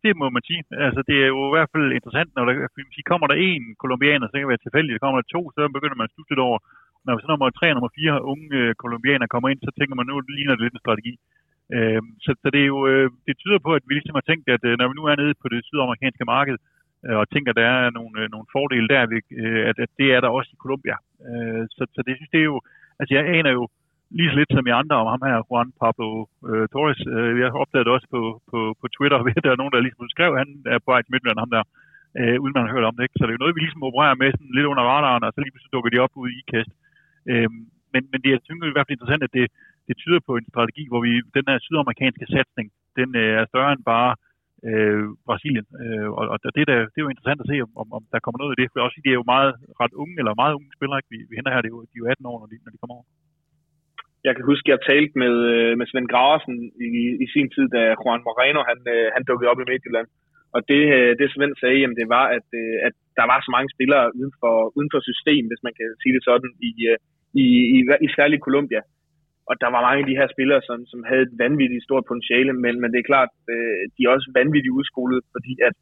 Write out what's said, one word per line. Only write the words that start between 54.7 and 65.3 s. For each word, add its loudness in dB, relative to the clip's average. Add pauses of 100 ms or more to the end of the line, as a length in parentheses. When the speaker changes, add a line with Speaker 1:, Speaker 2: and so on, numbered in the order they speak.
Speaker 2:
jeg 4 (100)
talte 4
med, 4 (180)
øh, 4
med -2
Svend -4
Graversen 2 (420)
i, 0 (220)
i -4
sin 2
tid, 2 (100)
da 4 (200)
Juan 0
Moreno, 2 (100)
han, -2 (140)
øh, 2 (100)
han 0
dukkede 2
op 2
i -6
Midtjylland. -4 (480)
Og 2 (100)
det, 6 (140)
øh, 6
det 2
Svend -2
sagde, 2
jamen, -2
det -2
var, 4 (100)
at, -8 (120)
øh, -4 (100)
at -2 (240)
der 4
var 4
så -10
mange 0
spillere 4 (140)
uden -8
for, 2 (200)
uden -2
for 2 (100)
system, 0